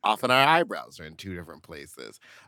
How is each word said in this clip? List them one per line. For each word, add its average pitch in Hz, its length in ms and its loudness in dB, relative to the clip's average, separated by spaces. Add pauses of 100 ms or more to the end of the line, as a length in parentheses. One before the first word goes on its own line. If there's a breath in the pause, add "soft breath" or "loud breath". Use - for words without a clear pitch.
Often 107 280 0
our 135 160 6
eyebrows 123 520 0
are 85 40 -14
in 80 120 -16
two 95 200 -10
different 82 280 -14
places. 71 560 -16 (280 soft breath)